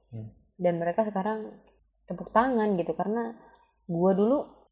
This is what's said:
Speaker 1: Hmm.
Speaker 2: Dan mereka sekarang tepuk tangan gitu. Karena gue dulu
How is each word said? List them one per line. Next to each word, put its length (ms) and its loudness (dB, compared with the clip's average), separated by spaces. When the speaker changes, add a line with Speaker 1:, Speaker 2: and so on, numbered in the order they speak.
Speaker 1:
Hmm. 200 -12
Speaker 2:
Dan 240 0
mereka 260 0
sekarang 500 -4
tepuk 300 -10
tangan 400 4
gitu. 180 -2
Karena 380 -4
gue 260 2
dulu 300 2